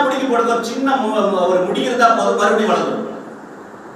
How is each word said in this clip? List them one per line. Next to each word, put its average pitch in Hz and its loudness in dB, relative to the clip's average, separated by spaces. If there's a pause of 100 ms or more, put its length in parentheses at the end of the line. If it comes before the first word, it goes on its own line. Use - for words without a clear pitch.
பிடிக்கி 262 0
போடுங்க, 233 2 (160)
சின்ன 269 0
மு-, 214 0
மு-, 180 2
ஒரு 180 4
முடி 262 -2
இருந்தா 240 4
போதும், - 0
மறுபடியும் 214 2
வளர்ந்துடும். - -2 (920)